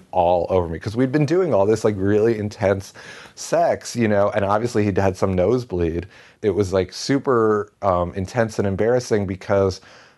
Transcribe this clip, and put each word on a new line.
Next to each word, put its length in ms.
all 400
over 180
me. 100
'Cause 160
we'd 180
been 120
doing 300
all 100
this, 200
like, 120
really 420
intense 540
sex, 600
you 120
know, 260
and 100
obviously 400
he'd 140
had 180
some 160
nosebleed. 760
It 80
was, 240
like, 180
super, 880
um, 340
intense 440
and 100
embarrassing 560
because 560